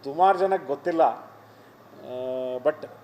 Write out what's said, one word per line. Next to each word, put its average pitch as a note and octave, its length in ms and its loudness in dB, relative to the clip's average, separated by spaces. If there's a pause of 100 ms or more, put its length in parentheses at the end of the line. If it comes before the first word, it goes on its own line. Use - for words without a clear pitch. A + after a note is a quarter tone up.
ಸುಮಾರು F3 340 4
ಜನಕ್ಕೆ F#3+ 300 0
ಗೊತ್ತಿಲ್ಲ. D#3+ 340 -2
ಆ, B2+ 1600 -4
but C#3 320 -2 (140)